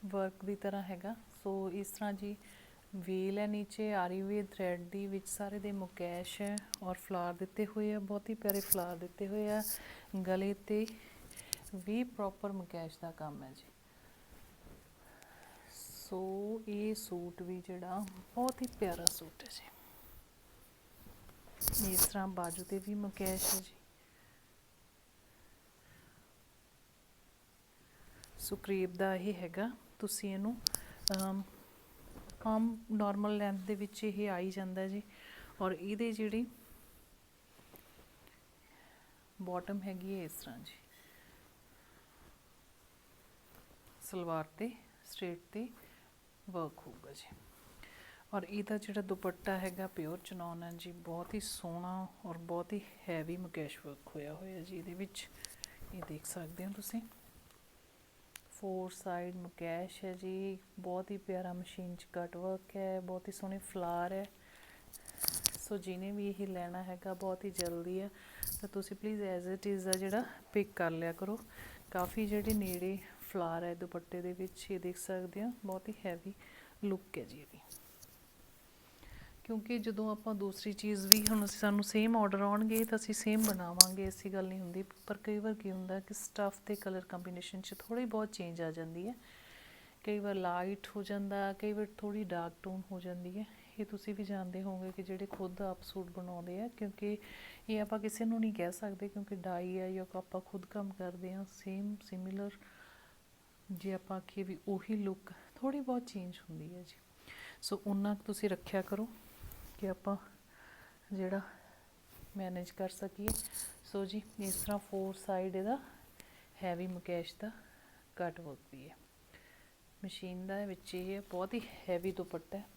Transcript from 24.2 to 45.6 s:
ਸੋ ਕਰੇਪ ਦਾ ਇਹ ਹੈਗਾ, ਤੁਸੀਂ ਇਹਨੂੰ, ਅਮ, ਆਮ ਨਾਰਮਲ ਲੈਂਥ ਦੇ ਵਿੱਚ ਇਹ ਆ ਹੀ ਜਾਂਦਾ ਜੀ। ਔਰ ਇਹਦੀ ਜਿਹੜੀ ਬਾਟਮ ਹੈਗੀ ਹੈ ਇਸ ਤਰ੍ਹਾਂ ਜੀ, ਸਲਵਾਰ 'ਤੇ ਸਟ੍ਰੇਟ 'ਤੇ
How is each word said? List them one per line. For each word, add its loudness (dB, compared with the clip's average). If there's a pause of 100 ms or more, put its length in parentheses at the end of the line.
ਸੋ 0
ਕਰੇਪ 4
ਦਾ 6
ਇਹ 2
ਹੈਗਾ, 0 (280)
ਤੁਸੀਂ 0
ਇਹਨੂੰ, 2 (600)
ਅਮ, 2 (1000)
ਆਮ 6 (140)
ਨਾਰਮਲ 6
ਲੈਂਥ 4
ਦੇ 2
ਵਿੱਚ -2
ਇਹ 2
ਆ 2
ਹੀ 2
ਜਾਂਦਾ 0
ਜੀ। 0 (580)
ਔਰ 6
ਇਹਦੀ 2
ਜਿਹੜੀ 4 (3000)
ਬਾਟਮ 0
ਹੈਗੀ -2
ਹੈ -2
ਇਸ -4
ਤਰ੍ਹਾਂ -8
ਜੀ, -12 (3250)
ਸਲਵਾਰ 2 (120)
'ਤੇ 0 (340)
ਸਟ੍ਰੇਟ -4 (120)
'ਤੇ -2 (840)